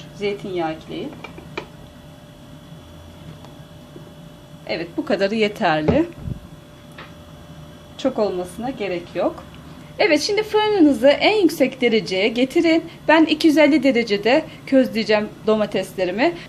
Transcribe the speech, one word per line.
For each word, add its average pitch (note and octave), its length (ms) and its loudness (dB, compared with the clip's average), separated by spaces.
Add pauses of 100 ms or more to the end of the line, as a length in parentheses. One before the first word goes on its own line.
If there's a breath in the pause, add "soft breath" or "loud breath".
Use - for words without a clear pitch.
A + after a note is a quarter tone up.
(180)
Zeytinyağı G3 540 -6
ekleyin. D#3+ 400 -12 (3500)
Evet, E3+ 200 -8 (100)
bu - 80 -6
kadarı G3 300 0
yeterli. G#3 680 0 (1900)
Çok C4 220 -4
olmasına G3 500 -4
gerek F#3+ 340 -8 (120)
yok. - 280 -4 (560 loud breath)
Evet, D#4 220 2
şimdi G#4 220 -2
fırınınızı F#4+ 640 4
en G4 340 4
yüksek C#4 400 0
dereceye F#3+ 460 0
getirin. D#4+ 560 2 (240 loud breath)
Ben D#4 180 6
iki D#4+ 220 2
yüz D4 100 6
elli D4 260 4
derecede A#3 640 2 (200 loud breath)
közleyeceğim G#3+ 640 2 (180)
domateslerimi. G#3 840 0 (160 loud breath)